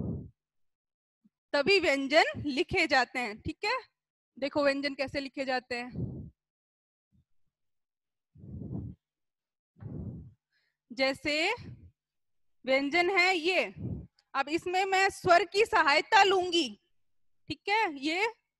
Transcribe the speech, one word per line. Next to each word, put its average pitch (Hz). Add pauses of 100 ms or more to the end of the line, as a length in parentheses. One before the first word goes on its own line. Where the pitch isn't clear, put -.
(1500)
तभी 294
व्यंजन 311
लिखे 330
जाते 262
हैं। 233
ठीक -
है, 480 (600)
देखो 285
व्यंजन 277
कैसे 277
लिखे 277
जाते 254
हैं। 240 (4000)
जैसे 285 (1120)
व्यंजन 277
है 370
ये, 330 (720)
अब 269
इसमें 359
मैं 381
स्वर 359
की 403
सहायता 349
लूंगी। 359 (800)
ठीक -
है, 403
ये 339 (280)